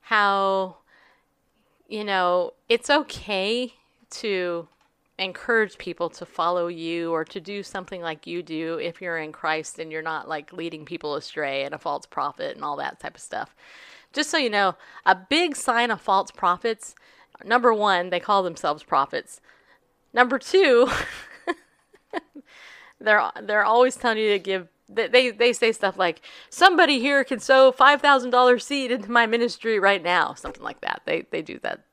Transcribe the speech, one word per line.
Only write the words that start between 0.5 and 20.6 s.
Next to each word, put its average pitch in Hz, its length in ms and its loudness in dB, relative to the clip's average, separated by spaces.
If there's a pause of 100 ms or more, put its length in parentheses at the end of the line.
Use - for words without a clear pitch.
you 214 160 -8
know, 180 480 2 (160)
it's 233 200 2
okay 233 880 -2 (360)
to 180 580 -6 (500)
encourage 208 600 -2
people 170 320 -6
to - 140 -18
follow 170 440 -2
you 165 420 -6
or 160 140 -2
to 190 160 -12
do 196 240 -12
something 185 380 -12
like 160 220 -8
you 170 160 -8
do 160 380 -8
if 165 220 -8
you're 170 180 -6
in 156 140 -10
Christ 156 480 -6
and 160 100 -10
you're 156 100 -8
not, 160 280 -8
like, 151 240 -10
leading 165 320 -10
people 151 320 -8
astray 139 480 -6
and 143 100 -8
a 139 40 -12
false 147 280 -8
prophet 143 480 -8
and 143 100 -12
all 147 120 -8
that 139 240 -10
type - 160 -14
of - 40 -20
stuff. - 360 -12 (560)
Just 294 180 -4
so 349 60 -2
you 262 140 0
know, 202 260 0 (280)
a 185 120 4
big 294 400 -2
sign 240 340 -2
of 214 100 -4
false 196 300 0
prophets, 190 640 -4 (500)
number 233 300 2
one, 190 360 2
they 175 100 0
call 196 240 2
themselves 160 400 -4
prophets. - 560 -4 (720)
Number 247 260 2
two, 277 560 4